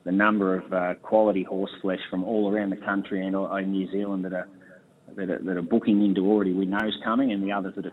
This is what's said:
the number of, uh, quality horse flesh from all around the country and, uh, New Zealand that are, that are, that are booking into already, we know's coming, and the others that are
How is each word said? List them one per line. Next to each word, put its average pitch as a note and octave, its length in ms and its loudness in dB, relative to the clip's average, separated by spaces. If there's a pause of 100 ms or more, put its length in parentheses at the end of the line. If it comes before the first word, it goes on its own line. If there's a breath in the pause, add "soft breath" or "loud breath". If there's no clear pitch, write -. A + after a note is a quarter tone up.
the F2 80 -2
number G2+ 440 4
of, F#2 140 -8
uh, F2+ 260 0
quality G#2 480 2
horse F#2+ 360 -4
flesh F#2 200 -2 (100)
from F#2 140 -4
all G#2 280 0
around G#2 180 0
the F#2+ 60 -4
country G2 480 -4
and, F#2+ 100 -2
uh, G2 260 -2
New F#2+ 300 -2
Zealand G2 360 -4
that F#2 80 -6
are, F2+ 140 -6 (680 loud breath)
that F#2+ 140 -6
are, F2+ 120 -2
that F2+ 180 -2
are E2+ 40 -4
booking G#2+ 400 4
into F#2+ 240 4
already, G2 280 4
we G2 100 2
know's G#2 400 -2
coming, A#2 280 0
and G2 120 -2
the G2+ 80 -2
others F#2+ 240 -4
that F#2+ 80 -6
are E2+ 80 -10